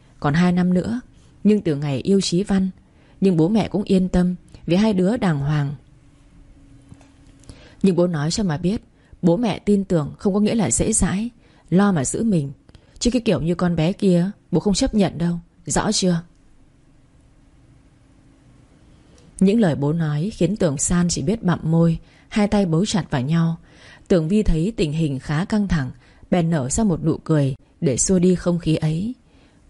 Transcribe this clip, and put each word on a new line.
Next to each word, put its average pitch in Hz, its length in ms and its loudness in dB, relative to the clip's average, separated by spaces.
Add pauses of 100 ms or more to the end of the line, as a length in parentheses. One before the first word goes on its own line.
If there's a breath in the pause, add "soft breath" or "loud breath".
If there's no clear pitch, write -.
(200 soft breath)
còn 147 140 -2
hai 175 180 2
năm 180 220 2
nữa. 226 280 -2 (420 soft breath)
Nhưng 208 180 4
từ 156 140 -2
ngày 143 240 -4
yêu 196 220 2
Chí 175 220 0
Văn, 190 260 0 (520 soft breath)
nhưng 190 160 4
bố 160 120 4
mẹ 214 180 2
cũng 202 160 -4
yên 185 260 2
tâm 180 260 2 (300 loud breath)
vì 160 100 2
hai 214 180 2
đứa 190 240 0
đàng 175 220 0
hoàng. 143 360 -2 (2000 loud breath)
Nhưng 190 120 4
bố 175 120 2
nói 156 240 -2
cho 220 120 -4
mà 160 140 -2
biết, 185 240 -4 (400 soft breath)
bố 170 160 4
mẹ 226 220 -2
tin 202 240 0
tưởng 147 340 -2
không 190 160 -2
có 208 60 0
nghĩa 208 160 0
là 185 160 0
dễ - 220 0
dãi, 214 360 -2 (400 soft breath)
lo 196 220 4
mà 147 140 0
giữ - 180 -4
mình. 160 280 0 (480 soft breath)
Chứ 240 120 0
cái 247 100 0
kiểu 180 200 0
như 170 140 -2
con 175 200 -2
bé 165 180 0
kia, 185 380 2 (200)
bố 165 80 2
không 202 140 0
chấp 262 200 -2
nhận 175 240 0
đâu, 175 220 -2 (260)
rõ 175 260 -2
chưa?" 180 300 0 (3250 soft breath)
Những 196 200 4
lời 170 160 2
bố 143 180 -2
nói 160 400 -2
khiến 185 220 0
Tưởng 165 220 0
San 175 320 0
chỉ 160 120 -4
biết 196 220 -4
bặm 170 200 0
môi, 165 360 2 (280 soft breath)
hai 208 200 0
tay 208 180 2
bấu 165 200 0
chặt 185 240 -2
vào 135 120 -2
nhau. 165 360 0 (500 loud breath)
Tưởng 160 200 2
Vi 208 160 2
thấy 170 340 0
tình 160 140 -2
hình 147 280 -2
khá 156 260 -4
căng 208 220 -2
thẳng, 147 240 -2 (400 soft breath)
bèn 170 180 0
nở 139 200 0
ra 226 140 -2
một 170 200 0
nụ 160 140 0
cười 143 380 0 (260 soft breath)
để 135 160 0
xua 185 220 2
đi 180 160 4
không 170 240 -2
khí 156 160 0
ấy. 160 380 -2 (560 soft breath)